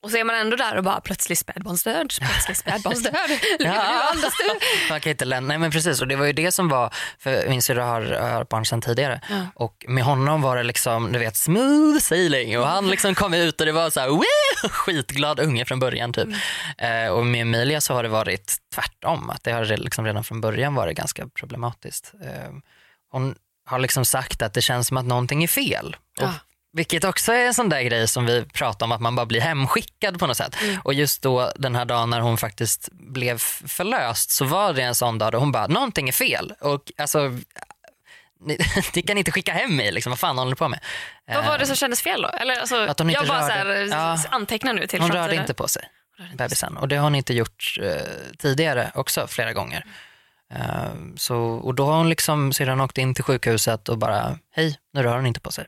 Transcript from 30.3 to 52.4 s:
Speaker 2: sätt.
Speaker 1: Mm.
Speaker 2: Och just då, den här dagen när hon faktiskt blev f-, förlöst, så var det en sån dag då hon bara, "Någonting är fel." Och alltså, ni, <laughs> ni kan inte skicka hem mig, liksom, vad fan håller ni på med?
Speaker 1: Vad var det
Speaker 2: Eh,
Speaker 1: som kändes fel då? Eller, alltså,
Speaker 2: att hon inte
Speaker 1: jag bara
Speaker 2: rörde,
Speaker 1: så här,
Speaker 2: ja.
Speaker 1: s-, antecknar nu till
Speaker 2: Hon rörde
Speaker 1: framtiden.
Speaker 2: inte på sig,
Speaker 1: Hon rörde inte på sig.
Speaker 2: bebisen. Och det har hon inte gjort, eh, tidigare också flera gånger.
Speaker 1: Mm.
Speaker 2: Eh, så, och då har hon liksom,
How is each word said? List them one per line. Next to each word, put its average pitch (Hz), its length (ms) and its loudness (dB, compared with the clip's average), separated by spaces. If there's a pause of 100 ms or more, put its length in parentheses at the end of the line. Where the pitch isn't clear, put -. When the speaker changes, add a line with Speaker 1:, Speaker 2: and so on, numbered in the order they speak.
Speaker 2:
sätt. - 240 -4
Speaker 1:
Mm. 202 220 0
Speaker 2:
Och 135 100 2
just 139 280 2
då, 127 340 2
den 131 200 -2
här 123 100 2
dagen 117 240 2
när 120 100 2
hon 117 180 2
faktiskt - 540 -4
blev 123 440 -4
f-, - 320 -4
förlöst, 180 640 -2
så - 140 2
var 180 280 2
det 131 80 0
en 123 140 0
sån 117 220 0
dag 110 140 2
då 113 60 0
hon 139 140 4
bara, 113 160 0
"Någonting 185 400 0
är 127 60 -2
fel." 120 480 0
Och 143 360 -2
alltså, 143 420 0 (1080)
ni, 151 120 -4 (180)
<laughs> - 200 -2
ni 175 60 0
kan 202 160 -2
inte 175 140 0
skicka 180 220 -2
hem 202 220 0
mig, 190 160 2
liksom, 117 180 -4
vad 127 100 -4
fan 156 180 0
håller 127 140 0
ni 135 40 -2
på 160 120 0
med? 120 120 -4 (480)
Speaker 1:
Vad - 180 0
var 302 120 0
det 269 60 0
Speaker 2:
Eh, 277 40 0
Speaker 1:
som 269 80 0
kändes 254 260 0
fel - 200 -2
då? - 60 -2
Eller, 247 320 -2
alltså, 247 160 -2 (100)
Speaker 2:
att 196 140 -2
hon 165 100 4
inte 277 100 2
Speaker 1:
jag 277 80 0
bara 208 380 2
Speaker 2:
rörde, 202 240 0
Speaker 1:
så 180 60 0
här, 160 140 0
Speaker 2:
ja. 165 60 2
Speaker 1:
s-, 156 140 -2
antecknar 233 440 -2
nu 180 140 -2
till 175 140 0
Speaker 2:
Hon 170 100 4
rörde 185 80 2
Speaker 1:
framtiden. 165 240 0
Speaker 2:
inte - 100 -2
på - 140 -4
sig, - 160 -4 (340)
Speaker 1:
Hon 180 80 -18
rörde 175 60 -18
inte 131 60 -16
på - 0 -
sig. 127 100 -2
Speaker 2:
bebisen. - 300 -4
Och 139 100 -2
det 135 80 0
har 143 80 2
hon 147 120 4
inte 131 180 0
gjort, - 480 -2
eh, 95 100 0 (460)
tidigare 135 580 2
också 135 320 -2
flera 117 260 -4
gånger. 80 320 -6 (680)
Speaker 1:
Mm. 123 140 -4
Speaker 2:
Eh, - 480 -8
så, - 200 -2
och 117 380 -2
då 139 100 2
har 151 120 4
hon 165 120 4
liksom, 151 440 0